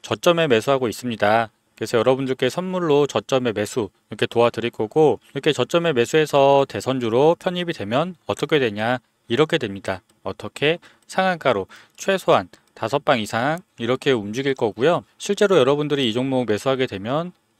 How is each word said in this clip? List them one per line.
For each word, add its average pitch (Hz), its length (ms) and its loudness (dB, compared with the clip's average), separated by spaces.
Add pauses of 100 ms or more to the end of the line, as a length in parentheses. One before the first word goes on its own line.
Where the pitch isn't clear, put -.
저점에 165 440 2
매수하고 127 420 2
있습니다. 110 640 0 (240)
그래서 113 240 -2
여러분들께 131 500 2
선물로 175 580 0
저점에 123 460 -2
매수 104 380 -4 (200)
이렇게 117 160 -4
도와드릴 117 440 0
거고, 117 500 0 (120)
이렇게 143 200 0
저점에 165 400 0
매수해서 139 760 4
대선주로 127 680 0
편입이 175 340 -6
되면 139 420 -4 (120)
어떻게 - 320 0
되냐? 117 400 -2 (300)
이렇게 147 300 2
됩니다. 98 440 -8 (200)
어떻게? 139 560 -4 (280)
상한가로 151 600 -2 (300)
최소한 165 520 0 (260)
다섯 123 300 -4
방 127 160 2
이상 120 380 -4 (200)
이렇게 127 340 0
움직일 120 420 -2
거고요. 127 500 -2 (120)
실제로 196 400 0
여러분들이 143 520 2
이 107 40 0
종목 127 340 -2
매수하게 127 400 0
되면 131 460 -6 (280)